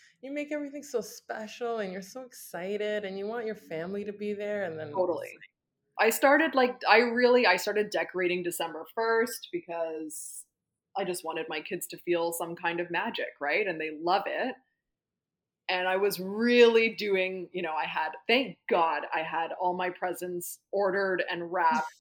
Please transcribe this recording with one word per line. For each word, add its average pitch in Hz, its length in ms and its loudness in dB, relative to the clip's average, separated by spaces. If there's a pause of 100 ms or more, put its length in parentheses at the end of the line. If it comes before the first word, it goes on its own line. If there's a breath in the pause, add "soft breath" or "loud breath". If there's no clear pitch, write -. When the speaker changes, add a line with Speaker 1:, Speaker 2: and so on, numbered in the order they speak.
(220 soft breath)
Speaker 1:
you 262 120 -10
make 294 180 -4
everything 294 320 -6
so 240 180 -4
special, 226 760 -8
and 190 120 -4
you're 190 120 -8
so 254 180 -14
excited, 208 840 -4
and 190 120 -6
you 196 80 -4
want 226 220 -6
your 214 80 -4
family 190 500 -6
to 208 80 -6
be 208 200 -4
there, 208 320 -4
and 165 120 -6
then 156 120 -8
it's 147 60 -10
Speaker 2:
Totally. 175 320 0
Speaker 1:
like - 800 -4
Speaker 2:
I - 20 6
started, 294 460 6
like, 247 200 4 (140)
I 208 80 10
really, 240 480 6
I 180 100 6
started 208 340 0
decorating 180 540 0
December 165 500 -6
first 226 600 0
because 165 920 -8 (540)
I 196 80 -2
just 175 180 -4
wanted 160 240 -4
my 156 140 -4
kids - 260 -8
to 170 120 -14
feel 170 340 0
some 170 240 -4
kind 170 240 -2
of 170 100 -6
magic, 190 380 -2 (100)
right? 160 260 0
And 160 140 -4
they 156 120 -6 (100)
love 175 240 2
it. 180 300 -4 (1120)
And 185 180 0
I 185 80 2
was 196 240 2
really 226 680 6
doing, 185 640 -2
you 180 80 -4
know, 160 100 -4
I 156 140 -2
had, 160 240 -4 (180)
thank 226 300 2 (120)
God 165 340 2 (100)
I 165 80 -2
had 160 380 -4
all 180 140 0
my 180 160 -2
presents 180 680 -6 (140)
ordered 190 580 2
and 170 180 -6
wrapped 165 380 2 (140)